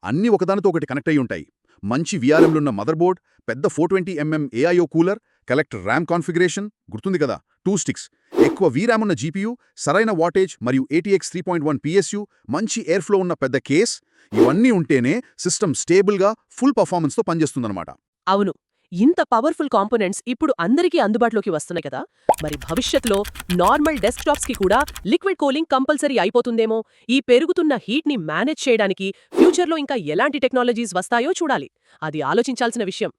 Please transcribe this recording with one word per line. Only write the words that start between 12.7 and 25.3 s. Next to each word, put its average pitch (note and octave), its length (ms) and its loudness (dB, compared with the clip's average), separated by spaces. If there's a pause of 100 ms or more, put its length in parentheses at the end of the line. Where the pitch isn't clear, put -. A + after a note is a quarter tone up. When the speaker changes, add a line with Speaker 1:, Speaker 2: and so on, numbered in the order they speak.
Speaker 1:
ఎయిర్ F#3 140 0
ఫ్లో G3+ 180 2
ఉన్న F3 100 -2 (100)
పెద్ద C3 120 -2 (140)
కేస్, F3 240 2 (380)
ఇవన్నీ C#3 460 4
ఉంటేనే C3+ 340 2 (320)
సిస్టమ్ F3 360 -2
స్టేబుల్గా F#3+ 480 4 (280)
ఫుల్ C4+ 220 2
పర్ఫార్మెన్స్తో F3 500 0
పనిచేస్తుందన్నమాట. A#2 640 -2 (360)
Speaker 2:
అవును, G3 260 0 (400)
ఇంత B3 280 4 (120)
పవర్ఫుల్ C#4+ 420 0
కాంపోనెంట్స్ G3+ 460 0 (120)
ఇప్పుడు D4+ 200 0 (120)
అందరికీ E4 400 2
అందుబాటులోకి A3 500 0
వస్తున్నాయి E3+ 320 -6
కదా, C#3 140 -8 (440)
మరి D3+ 120 -6 (100)
భవిష్యత్తులో A3+ 520 -2 (440)
నార్మల్ D4 420 2
డెస్క్టాప్స్కి C4+ 560 -2
కూడా G3 180 2 (340)
లిక్విడ్ F#4 300 -2